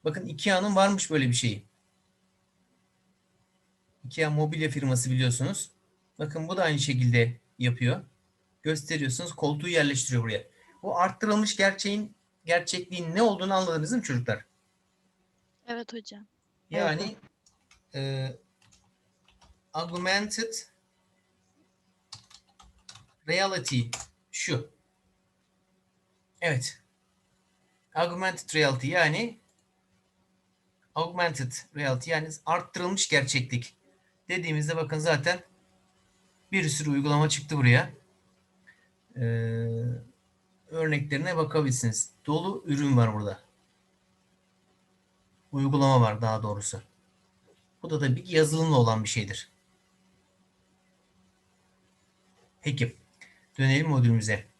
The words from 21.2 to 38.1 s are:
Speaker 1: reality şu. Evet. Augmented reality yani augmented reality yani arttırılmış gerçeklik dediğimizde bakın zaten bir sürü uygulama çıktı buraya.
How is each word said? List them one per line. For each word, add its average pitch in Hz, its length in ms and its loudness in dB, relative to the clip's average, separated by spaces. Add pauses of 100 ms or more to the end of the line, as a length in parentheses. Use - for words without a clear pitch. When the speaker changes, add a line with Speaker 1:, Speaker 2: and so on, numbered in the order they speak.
Speaker 1:
reality 175 520 0 (500)
şu. - 400 -4 (1700)
Evet. 147 420 -2 (1120)
Augmented 175 600 -2
reality 135 340 2
yani 175 500 0 (1600)
augmented 165 580 -2 (240)
reality 135 340 -4
yani 156 180 -2 (180)
arttırılmış 180 600 -2
gerçeklik 127 680 -2 (520)
dediğimizde 165 480 -2
bakın 156 220 -4
zaten 160 420 0 (1120)
bir 180 160 0
sürü 147 220 -2
uygulama 147 380 2
çıktı - 280 -4
buraya. 123 340 4 (1300)